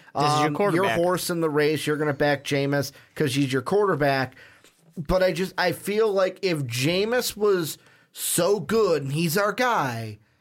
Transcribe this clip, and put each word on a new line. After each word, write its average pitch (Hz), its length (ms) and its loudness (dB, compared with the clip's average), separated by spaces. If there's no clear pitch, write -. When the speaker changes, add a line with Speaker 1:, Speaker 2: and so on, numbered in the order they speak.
Speaker 1:
This 139 80 0
is 151 60 2
your 151 80 2
Speaker 2:
um, 147 80 -2
Speaker 1:
quarterback. 185 420 0
Speaker 2:
horse 175 320 0
in 175 120 -2
the 160 100 0
race, 147 340 0
you're 151 120 0
gonna 147 160 0
back 143 300 0
Jameis 139 480 0
'cause 135 220 0
he's 139 180 0
your 131 80 0
quarterback. 143 760 0
But 185 240 0
I 185 100 4
just, 175 280 -6
I 180 140 2
feel 214 380 0
like 185 300 0
if 165 220 0
Jameis 180 720 -2
was 190 400 0
so 190 480 0
good 175 440 2
and 135 100 -4
he's 165 240 0
our 202 160 2
guy, 135 640 -2